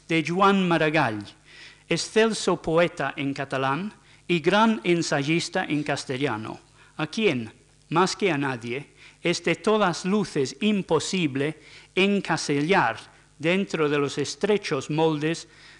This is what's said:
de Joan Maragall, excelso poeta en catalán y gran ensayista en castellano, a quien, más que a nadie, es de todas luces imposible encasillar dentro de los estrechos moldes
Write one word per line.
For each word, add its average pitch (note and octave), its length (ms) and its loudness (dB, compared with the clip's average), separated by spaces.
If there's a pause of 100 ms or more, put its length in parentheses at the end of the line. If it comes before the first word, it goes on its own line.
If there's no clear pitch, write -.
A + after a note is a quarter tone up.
de E3 200 2
Joan F#3+ 400 4
Maragall, D3+ 560 2 (640)
excelso F#3+ 720 0
poeta D#3+ 560 0
en C#3 160 -4
catalán C#3 600 -4 (320)
y F3 140 2
gran G#3+ 440 4
ensayista E3 840 0
en D3+ 160 -2
castellano, B2+ 760 -6 (380)
a D#3 100 -4
quien, C#3+ 460 -2 (380)
más F3 260 2
que F#3+ 160 0
a C#3+ 60 0
nadie, C3 560 -6 (260)
es E3+ 240 -2
de E3+ 100 2
todas G#3 520 0
luces F3+ 560 0
imposible D#3+ 1000 0 (340)
encasillar D#3 1040 2 (420)
dentro F3 480 0
de D3 120 0
los C#3+ 180 -2
estrechos F3 720 -2
moldes D#3 580 0 (340)